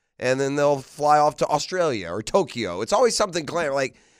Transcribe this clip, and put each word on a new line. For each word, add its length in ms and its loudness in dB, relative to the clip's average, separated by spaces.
and 200 0
then 160 0
they'll 240 2
fly 380 2
off 200 2
to 100 -2
Australia 640 -2
or 120 -6
Tokyo. 600 -2
It's 120 -4
always 220 2
something 300 -2
glam. 280 -4
Like, 220 -2